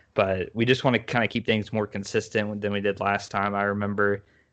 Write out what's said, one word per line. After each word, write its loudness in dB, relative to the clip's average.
but 2
we 0
just 2
wanna 4
kinda 0
keep -4
things 0
more 0
consistent -4
than -2
we -2
did -2
last -2
time. 0
I 0
remember 0